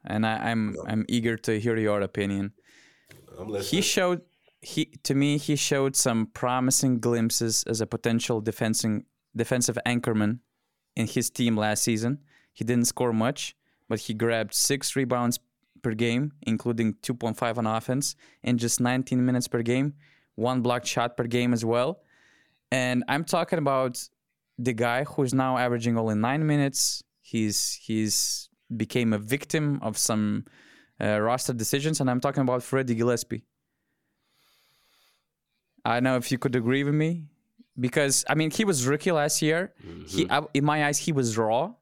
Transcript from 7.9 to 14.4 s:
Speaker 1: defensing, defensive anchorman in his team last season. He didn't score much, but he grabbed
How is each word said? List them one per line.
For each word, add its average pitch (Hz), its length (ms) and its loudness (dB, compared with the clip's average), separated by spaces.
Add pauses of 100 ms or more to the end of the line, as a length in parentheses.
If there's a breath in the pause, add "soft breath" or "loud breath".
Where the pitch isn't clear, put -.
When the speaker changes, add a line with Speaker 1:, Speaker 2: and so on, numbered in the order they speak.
Speaker 1:
defensing, 110 680 -2 (300)
defensive 120 500 0
anchorman 117 540 2 (560)
in 113 120 0
his 120 240 0
team 117 260 2
last 107 260 0
season. 120 360 0 (340 soft breath)
He - 100 -8
didn't 120 240 2
score 123 260 0
much, 113 420 -2 (340)
but 110 120 -2
he - 120 -6
grabbed 113 400 0